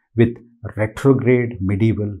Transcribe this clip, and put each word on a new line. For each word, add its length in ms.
with 220
retrograde 800
medieval 600